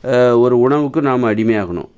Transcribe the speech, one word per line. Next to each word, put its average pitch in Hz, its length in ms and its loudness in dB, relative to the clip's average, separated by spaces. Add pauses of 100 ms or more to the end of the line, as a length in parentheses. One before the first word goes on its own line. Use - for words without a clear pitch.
அ, 123 140 -2 (200)
ஒரு 123 220 2
உணவுக்கு 143 420 0
நாம 127 280 -2
அடிமையாகணும். 104 680 -2